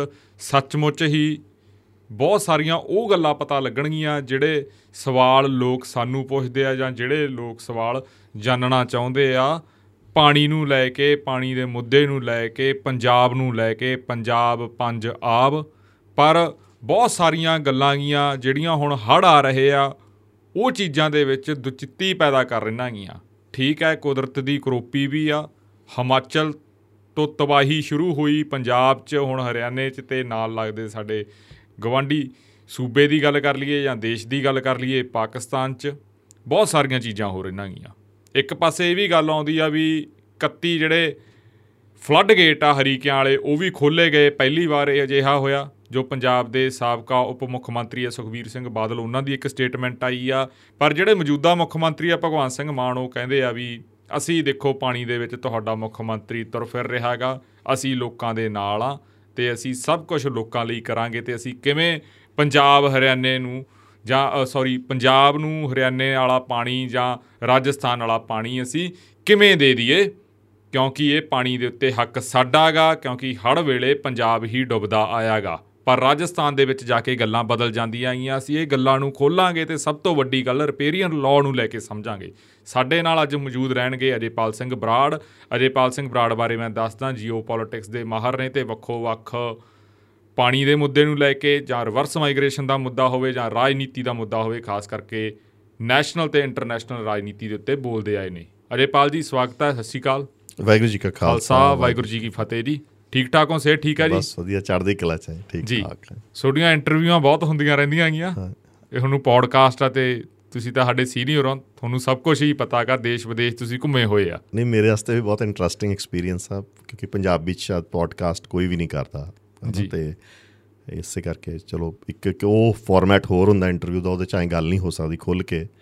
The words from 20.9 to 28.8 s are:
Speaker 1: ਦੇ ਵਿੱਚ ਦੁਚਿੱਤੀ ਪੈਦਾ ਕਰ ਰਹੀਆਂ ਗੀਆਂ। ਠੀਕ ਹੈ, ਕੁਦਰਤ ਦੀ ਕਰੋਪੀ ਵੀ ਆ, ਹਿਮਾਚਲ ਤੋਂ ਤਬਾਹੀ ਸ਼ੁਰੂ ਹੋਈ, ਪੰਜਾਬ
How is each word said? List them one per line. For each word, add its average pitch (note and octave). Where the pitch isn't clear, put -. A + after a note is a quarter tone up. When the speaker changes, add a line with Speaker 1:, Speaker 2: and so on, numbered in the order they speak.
Speaker 1:
ਦੇ D3
ਵਿੱਚ C3+
ਦੁਚਿੱਤੀ C3+
ਪੈਦਾ C#3
ਕਰ A2+
ਰਹੀਆਂ A#2
ਗੀਆਂ। F#2+
ਠੀਕ D3
ਹੈ, D#3+
ਕੁਦਰਤ C3+
ਦੀ C#3
ਕਰੋਪੀ C#3
ਵੀ D3+
ਆ, D3+
ਹਿਮਾਚਲ C3
ਤੋਂ D3+
ਤਬਾਹੀ C#3+
ਸ਼ੁਰੂ D#3+
ਹੋਈ, D3+
ਪੰਜਾਬ C3